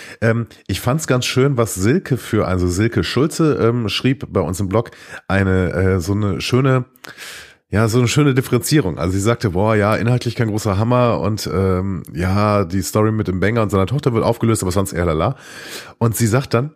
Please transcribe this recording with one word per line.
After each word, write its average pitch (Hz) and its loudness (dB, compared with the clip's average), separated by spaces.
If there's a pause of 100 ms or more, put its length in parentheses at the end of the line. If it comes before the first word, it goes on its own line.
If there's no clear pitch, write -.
(220)
Ähm, 113 2 (200)
ich 98 -2
fand's 139 -2
ganz 123 2
schön, 131 2
was 113 0
Silke 123 2
für, 107 -2
also 90 0
Silke 92 0
Schulze, 151 0
ähm, 117 0
schrieb - -2
bei 104 0
uns 90 -2
im 95 -2
Blog, 107 0 (360)
eine, 95 2
äh, 95 2
so 87 -2
eine 101 -2
schöne, 131 2 (880)
ja, 110 4
so 113 2
eine 120 2
schöne 147 2
Differenzierung. 123 0
Also 90 -2
sie 98 -2
sagte, 113 0
„Boah, 107 2
ja, 101 2
inhaltlich 120 -2
kein 113 0
großer 104 -2
Hammer 117 2
und, 104 -4
ähm, 95 0 (100)
ja, 101 0
die 92 -4
Story 110 0
mit 107 -2
dem 92 -2
Banger 110 0
und 101 0
seiner 95 2
Tochter 135 -2
wird 147 2
aufgelöst, 113 2
aber 92 -2
sonst 98 0
eher 87 -2
lala.“ 82 0 (600)
Und 113 0
sie 117 2
sagt 120 0
dann 131 0